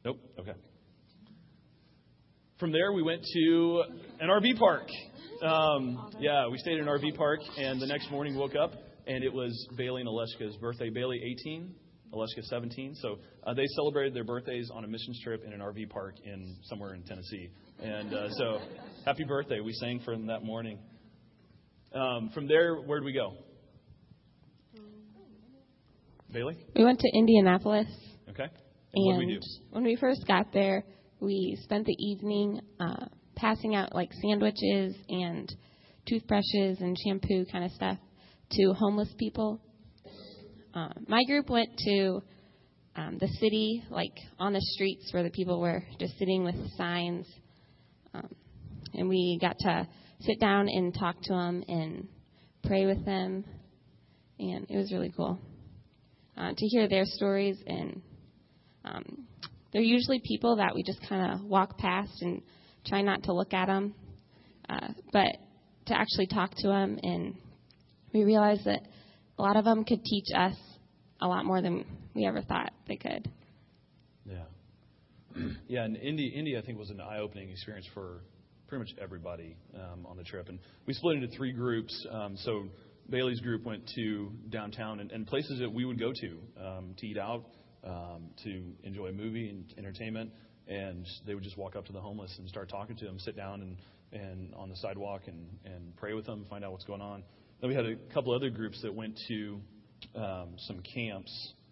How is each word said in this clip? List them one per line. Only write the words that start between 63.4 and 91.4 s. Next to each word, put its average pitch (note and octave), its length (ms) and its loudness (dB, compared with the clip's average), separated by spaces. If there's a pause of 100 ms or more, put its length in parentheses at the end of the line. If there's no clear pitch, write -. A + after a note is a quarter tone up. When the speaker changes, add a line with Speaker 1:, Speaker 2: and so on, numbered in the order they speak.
Speaker 2:
at F#3 140 4
'em. G3 260 2 (760)
Uh, - 240 -4 (180)
but G3 240 6 (520)
to A#3 100 2
actually - 300 2
talk F#3+ 300 0
to G3 140 2
'em, G3 300 2
and F3 340 -2 (800)
we G#3+ 100 6
realized G#3 420 6
that G3+ 200 0 (540)
a - 20 2
lot G3+ 160 6
of G#3 80 6
'em A3 180 6
could A#3 220 2
teach G3+ 300 0
us F#3 200 4 (640)
a - 80 2
lot F3+ 180 2
more F#3 160 4
than E3+ 240 0 (280)
we A3 140 0
ever - 160 0
thought - 280 -2 (140)
they - 120 -6
could. - 340 -6 (960)
Speaker 1:
Yeah. F#2 200 -10 (880)
<clears throat> - 340 -8
Yeah, B2 180 -2
and A2 120 -4
Indy, D3 380 -2
Indy, D3 200 -4
I A2 60 -4
think, A2+ 160 -10
was G#2 140 -12
an G2 100 -12
eye-opening G#2 480 -8
experience F#2+ 380 -14
for F2+ 340 -14 (460)
pretty C3 160 -8
much G2+ 180 -12
everybody, E2+ 540 -12 (180)
um, F2 320 -14
on F#2 120 -16
the F2 60 -14
trip. F#2 260 -12
And F2+ 100 -12 (260)
we C3+ 80 -4
split D#3+ 220 2
into B2 140 -4
three C3 220 -6
groups. A#2 600 -4
Um, G#2 260 -8
so G2+ 320 -4 (400)
Bailey's B2+ 320 0
group A#2+ 220 -2
went A2 320 -8
to G#2+ 360 -4 (180)
downtown A2 500 -8
and, G#2 120 -12
and A2 140 -8
places C#3 340 -4
that A#2+ 120 -2
we B2 140 -2
would B2 140 -4
go A2+ 140 -2
to, E2+ 280 -10 (220)
um, F#2 340 -10
to A#2 100 -10
eat G#2 100 -6
out, A#2 280 -6 (380)
um, F2 460 -12 (140)
to F#2+ 200 -8 (200)
enjoy G2 240 -10
a F#2 40 -8
movie A2 380 -8
and F#2+ 160 -14 (120)
entertainment, A2 540 -10 (360)
and F#2+ 380 -8 (200)
they G#2 80 -6
would G2 100 -8